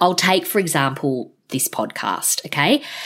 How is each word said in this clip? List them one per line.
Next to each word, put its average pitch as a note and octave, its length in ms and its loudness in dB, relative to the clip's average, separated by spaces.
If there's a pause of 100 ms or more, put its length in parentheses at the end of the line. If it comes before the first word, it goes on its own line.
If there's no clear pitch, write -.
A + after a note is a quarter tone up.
I'll F3+ 120 4
take, F#3 320 2
for - 140 0
example, C#3 720 0 (160)
this - 200 -2
podcast, - 760 -4
okay? F#3+ 380 2 (220)